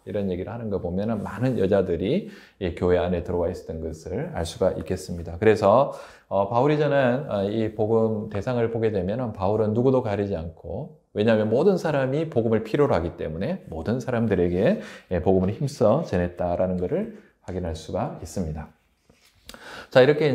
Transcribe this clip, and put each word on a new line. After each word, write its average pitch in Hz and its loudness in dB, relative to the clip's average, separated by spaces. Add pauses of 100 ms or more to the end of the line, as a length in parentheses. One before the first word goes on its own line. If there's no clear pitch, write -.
이런 101 -4
얘기를 95 -6
하는 117 -8
거 95 -2
보면은 98 -4
많은 107 -2
여자들이 95 2 (320)
이 87 -4
교회 90 4
안에 87 0
들어와 85 -2
있었던 90 -8
것을 80 -8
알 87 -4
수가 90 0
있겠습니다. 87 -8
그래서, 107 6 (360)
어, 98 0
바울이 139 2
전한, 139 2
어, 101 0
이 107 -2
복음 110 0
대상을 113 -2
보게 113 0
되면은 104 -2
바울은 107 0
누구도 123 4
가리지 101 -2
않고, 87 -10 (160)
왜냐하면 107 4
모든 175 4
사람이 151 0
복음을 110 2
필요로 139 2
하기 85 0
때문에 87 -4
모든 104 -2
사람들에게, 113 2 (300)
예, 87 0
복음을 95 4
힘써 131 2
전했다라는 90 -2
것을 160 -4 (220)
확인할 90 -6
수가 98 -6
있습니다. 78 -6 (1200)
자, 131 8
이렇게 147 4